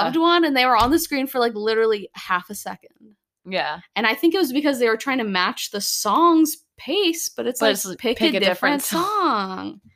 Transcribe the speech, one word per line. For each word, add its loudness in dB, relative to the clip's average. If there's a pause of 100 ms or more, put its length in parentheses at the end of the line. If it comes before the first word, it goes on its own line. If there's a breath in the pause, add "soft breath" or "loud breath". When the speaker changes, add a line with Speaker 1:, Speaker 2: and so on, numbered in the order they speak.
Speaker 1:
loved -2
one 4
and 2
they 4
were 4
on 4
the 4
screen -2
for, -4
like, 0
literally 0
half -6
a -14
second. -16 (280)
Speaker 2:
Yeah. -4 (160)
Speaker 1:
And 0
I 2
think 2
it 0
was 0
because 0
they 2
were 2
trying -4
to -2
match -2
the -8
song's 2 (200)
pace, -2
but -8
it's -4
Speaker 2:
But 4
Speaker 1:
like, 4
Speaker 2:
it's -6
like, -8
Speaker 1:
pick -2
Speaker 2:
pick 2
Speaker 1:
a 0
Speaker 2:
a 0
different 0
Speaker 1:
different -6
Speaker 2:
song. -2
Speaker 1:
song. -2 (140)